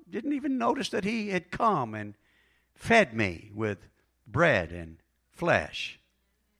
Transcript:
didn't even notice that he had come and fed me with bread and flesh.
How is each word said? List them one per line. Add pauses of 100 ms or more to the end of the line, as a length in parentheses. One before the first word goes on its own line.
didn't
even
notice
that
he
had
come
and (580)
fed
me
with (360)
bread
and (380)
flesh. (600)